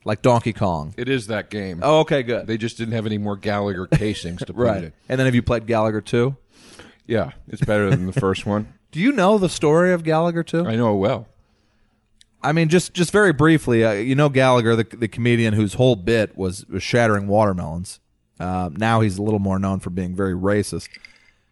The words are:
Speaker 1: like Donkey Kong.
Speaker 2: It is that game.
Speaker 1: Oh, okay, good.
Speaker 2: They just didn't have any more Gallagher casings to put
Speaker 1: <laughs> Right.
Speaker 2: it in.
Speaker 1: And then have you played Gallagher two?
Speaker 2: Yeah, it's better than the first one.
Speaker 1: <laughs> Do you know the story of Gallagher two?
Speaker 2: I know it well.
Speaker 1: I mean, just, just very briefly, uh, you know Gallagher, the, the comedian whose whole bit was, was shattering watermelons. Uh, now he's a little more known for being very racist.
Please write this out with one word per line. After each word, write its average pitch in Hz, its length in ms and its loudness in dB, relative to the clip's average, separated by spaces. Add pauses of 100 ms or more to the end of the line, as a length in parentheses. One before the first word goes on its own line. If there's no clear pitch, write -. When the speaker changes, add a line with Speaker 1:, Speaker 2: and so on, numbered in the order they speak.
Speaker 1:
like 107 160 -4
Donkey 117 320 2
Kong. 80 420 -4
Speaker 2:
It 123 140 -8
is 123 180 -2
that 107 220 -6
game. 95 340 -8
Speaker 1:
Oh, 156 160 4
okay, 156 240 0
good. 107 240 -4
Speaker 2:
They 110 100 -2
just 110 200 -6
didn't 113 160 -6
have 113 120 -4
any 107 120 -2
more 104 180 -4
Gallagher 101 520 -4
casings 98 520 -2
to - 140 -10
put - 20 -12
Speaker 1:
<laughs> - 0 -
Right. 110 220 0
Speaker 2:
it 90 80 -8
in. 78 80 -16 (160)
Speaker 1:
And 127 100 -2
then 131 60 0
have 127 100 2
you 120 80 4
played 113 240 -2
Gallagher 110 320 0
two? 123 380 -2 (680)
Speaker 2:
Yeah, 98 260 -2 (180)
it's - 160 -6
better 104 240 2
than 90 160 0
the 95 80 -6
first 95 320 -2
one. 107 360 -4
Speaker 1:
<laughs> - 120 -20
Do 156 80 -6
you 254 100 2
know 214 260 2
the 185 120 2
story 170 420 2
of 170 140 -2
Gallagher 165 380 0
two? 170 220 -2
Speaker 2:
I - 120 -2
know 117 160 2
it 101 60 2
well. 113 280 0 (1160)
Speaker 1:
I 139 100 0
mean, 165 160 2
just, 175 240 2
just 175 180 0
very 196 220 4
briefly, 135 520 4
uh, 110 80 2
you 120 220 0
know 147 140 4
Gallagher, 127 460 4
the, 113 80 0 (120)
the 117 120 -2
comedian 113 460 0
whose 104 220 0
whole 127 200 4
bit 104 400 0
was, 92 320 -6
was 90 140 -6
shattering 107 460 2
watermelons. 90 720 0 (400)
Uh, 90 360 -4
now 110 260 2
he's 98 180 0
a - 20 -4
little 107 180 0
more 95 200 0
known 95 200 -2
for 92 120 -10
being 90 240 -6
very 95 180 -2
racist. 95 560 -2 (640)